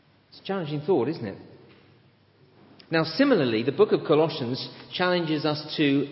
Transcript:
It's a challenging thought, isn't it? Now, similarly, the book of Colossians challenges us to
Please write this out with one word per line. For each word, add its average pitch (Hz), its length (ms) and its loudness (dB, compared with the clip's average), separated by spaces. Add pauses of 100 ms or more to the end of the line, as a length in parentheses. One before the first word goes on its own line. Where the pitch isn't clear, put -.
(300)
It's - 100 -20
a - 40 -20
challenging 156 360 -4
thought, 143 300 0
isn't 127 180 -6
it? 95 100 -10 (1500)
Now, 160 140 2
similarly, 156 600 2
the 135 100 0
book 214 180 4
of 175 140 0
Colossians 143 640 0 (240)
challenges 170 500 0
us 151 320 -4
to 143 360 2